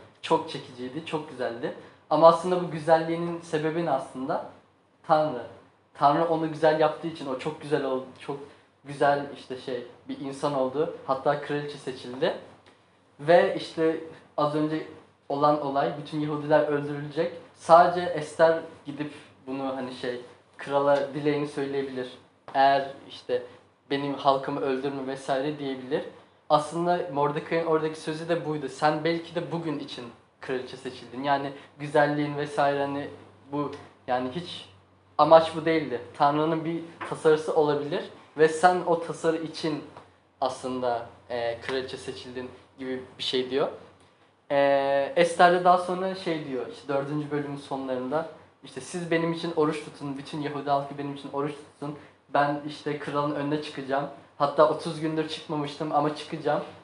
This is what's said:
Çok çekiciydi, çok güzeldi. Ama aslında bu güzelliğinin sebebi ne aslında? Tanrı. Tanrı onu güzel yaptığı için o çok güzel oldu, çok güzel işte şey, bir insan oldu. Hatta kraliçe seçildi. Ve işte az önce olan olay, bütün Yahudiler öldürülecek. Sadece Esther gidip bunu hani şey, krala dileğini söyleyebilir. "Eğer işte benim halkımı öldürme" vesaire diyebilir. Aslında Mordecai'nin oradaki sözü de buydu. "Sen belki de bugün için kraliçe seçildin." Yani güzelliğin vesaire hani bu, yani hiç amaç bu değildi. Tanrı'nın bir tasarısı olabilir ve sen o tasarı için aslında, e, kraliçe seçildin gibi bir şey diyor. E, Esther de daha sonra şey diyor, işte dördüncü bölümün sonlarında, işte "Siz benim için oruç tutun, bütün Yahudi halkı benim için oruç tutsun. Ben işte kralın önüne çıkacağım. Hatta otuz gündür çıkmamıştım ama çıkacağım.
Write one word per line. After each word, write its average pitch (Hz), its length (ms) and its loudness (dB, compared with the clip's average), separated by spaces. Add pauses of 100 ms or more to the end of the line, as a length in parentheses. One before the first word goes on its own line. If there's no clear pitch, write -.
(220)
Çok - 280 0
çekiciydi, 127 560 -10
çok 151 240 -6
güzeldi. 123 440 -6 (360)
Ama 156 180 10
aslında 180 340 6
bu 170 80 -4
güzelliğinin 165 720 2
sebebi 160 440 -2
ne 160 60 0
aslında? 135 560 -4 (600)
Tanrı. 151 360 2 (520)
Tanrı 151 300 4
onu 160 280 0
güzel 156 280 4
yaptığı 151 260 2
için 143 200 -8
o 131 120 -4
çok 156 240 -6
güzel 143 220 -2
oldu, 131 200 -2 (140)
çok - 200 -8 (460)
güzel 143 420 2 (100)
işte - 200 -10
şey, 123 300 -8 (220)
bir 135 120 -8
insan 139 340 -4
oldu. 135 420 0 (100)
Hatta 143 340 0
kraliçe 147 380 -6
seçildi. 131 580 -4 (840)
Ve 175 360 6
işte 160 440 0 (360)
az 147 180 2
önce 156 320 0 (420)
olan 147 380 2
olay, 139 260 0 (100)
bütün 151 180 -6
Yahudiler 147 480 2
öldürülecek. 147 640 -4 (220)
Sadece 175 460 8
Esther 165 580 2 (280)
gidip 147 260 -8 (340)
bunu 135 300 -6
hani 131 180 -8
şey, 123 260 -6 (360)
krala 139 580 2
dileğini 147 340 0
söyleyebilir. 135 600 -4 (440)
"Eğer 139 360 4 (180)
işte - 340 -4 (480)
benim 143 240 -2
halkımı 139 460 2
öldürme" 135 460 -2
vesaire 139 520 -4
diyebilir. 135 440 -4 (480)
Aslında 170 500 2 (120)
Mordecai'nin 151 540 0
oradaki 156 340 0
sözü 160 280 -8
de 165 180 0
buydu. 151 220 -4
"Sen 151 360 0
belki 165 300 -2
de 170 180 -4
bugün 156 260 -4
için 135 260 -12 (360)
kraliçe 127 360 -6
seçildin." 123 460 -10
Yani 139 300 0 (260)
güzelliğin 147 580 2
vesaire 143 440 0
hani 139 280 -4 (440)
bu, 143 200 -4 (340)
yani 127 280 -2
hiç - 340 -10 (500)
amaç 160 380 10
bu 156 80 -4
değildi. 147 360 0 (160)
Tanrı'nın 156 480 2
bir 165 160 -2 (300)
tasarısı 156 440 4
olabilir 147 500 2 (340)
ve 156 100 8
sen 180 380 6
o 165 140 2
tasarı 160 360 -2
için 156 480 -4 (560)
aslında, 127 680 -2 (240)
e, 117 300 -4
kraliçe 131 360 -6
seçildin 127 540 -12 (280)
gibi 131 240 -8 (160)
bir - 40 -10
şey 127 280 -2
diyor. 139 180 2 (840)
E, 139 640 4
Esther 175 360 6
de 175 120 2
daha 180 140 8
sonra 185 360 -4
şey 156 340 -4
diyor, 123 240 -4
işte - 160 -14
dördüncü 143 420 -4
bölümün 143 260 -4
sonlarında, 131 680 -4 (380)
işte 135 160 -12
"Siz 170 300 -8
benim 165 220 2
için 165 240 -4
oruç 151 280 2
tutun, 139 340 -10
bütün 147 220 -10
Yahudi 139 300 -6
halkı 139 280 -2
benim 139 160 -8
için 139 180 -14
oruç 143 220 -4
tutsun. - 440 -12 (360)
Ben 143 320 2
işte 147 320 -6
kralın 147 360 -2
önüne 147 280 -2
çıkacağım. 139 440 -4 (320)
Hatta 151 300 6
otuz 156 320 -4
gündür 156 280 -2
çıkmamıştım 151 640 -6
ama 147 240 2
çıkacağım. 147 460 -4 (220)